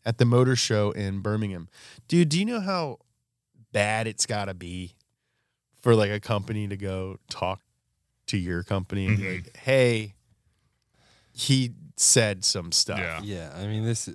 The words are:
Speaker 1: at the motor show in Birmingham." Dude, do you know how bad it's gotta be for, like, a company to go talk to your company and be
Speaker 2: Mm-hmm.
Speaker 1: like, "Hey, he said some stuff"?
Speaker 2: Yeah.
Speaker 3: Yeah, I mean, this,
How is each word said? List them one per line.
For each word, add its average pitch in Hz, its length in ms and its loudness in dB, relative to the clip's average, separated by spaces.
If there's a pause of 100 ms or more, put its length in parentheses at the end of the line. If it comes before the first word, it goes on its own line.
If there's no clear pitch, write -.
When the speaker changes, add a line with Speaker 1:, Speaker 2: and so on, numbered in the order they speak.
Speaker 1:
at 113 140 -2
the 123 60 6
motor 123 320 6
show 104 360 0
in 98 280 -4
Birmingham." 101 480 -4 (400)
Dude, 170 200 6
do 156 100 0
you 202 60 0
know 233 160 -2
how 180 380 -4 (760)
bad 110 340 2
it's 107 200 -4
gotta 101 280 -4
be 87 400 -10 (880)
for, 120 120 6
like, 107 160 4
a 104 100 -4
company 104 480 -4
to 98 80 -6
go 95 420 -6 (100)
talk 92 320 -4 (680)
to 104 100 0
your 87 240 -2
company 95 440 -4
and 104 120 2
be 101 60 -2
Speaker 2:
Mm-hmm. 92 100 -6 (100)
Speaker 1:
like, - 140 -20
"Hey, 120 560 2 (1160)
he 131 400 0 (240)
said 104 480 4
some 87 280 -2
stuff"? - 260 0
Speaker 2:
Yeah. 82 240 -4
Speaker 3:
Yeah, 87 340 -10
I 95 100 -8
mean, 107 180 -2
this, 113 300 -2